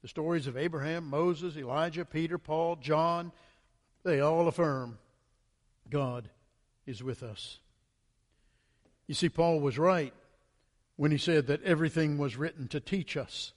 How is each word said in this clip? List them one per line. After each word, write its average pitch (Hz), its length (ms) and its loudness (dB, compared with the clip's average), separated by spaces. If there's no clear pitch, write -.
The - 80 -16
stories 160 380 -2
of 127 100 -6
Abraham, 160 480 -4
Moses, 160 540 0
Elijah, 151 480 -2
Peter, 160 320 -2
Paul, 165 380 -2
John, 165 540 2
they 156 160 4
all 165 280 4
affirm 131 500 0
God 127 400 -2
is 120 160 -10
with 127 200 -6
us. - 360 -12
You 147 80 -6
see, 175 140 0
Paul 165 320 2
was 139 180 0
right 165 340 2
when 151 160 4
he 143 60 2
said 156 280 4
that 143 160 0
everything 156 560 2
was 135 180 -2
written 147 320 -6
to 147 120 -4
teach 185 360 -4
us - 400 -8